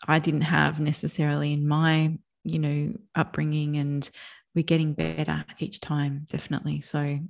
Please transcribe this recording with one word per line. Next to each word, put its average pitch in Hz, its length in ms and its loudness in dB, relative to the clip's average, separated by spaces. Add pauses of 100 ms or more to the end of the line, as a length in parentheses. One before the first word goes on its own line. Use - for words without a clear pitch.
I 156 120 4
didn't 156 240 2
have 151 380 2
necessarily 147 720 0
in 147 140 0
my, 156 520 4 (260)
you 165 140 -2
know, 147 360 0 (200)
upbringing, 151 640 0
and 143 300 -2 (460)
we're 170 80 2
getting 160 320 2
better 156 500 -2 (140)
each - 220 -6
time, 143 500 -2
definitely. 147 500 -4
So 143 380 -2 (120)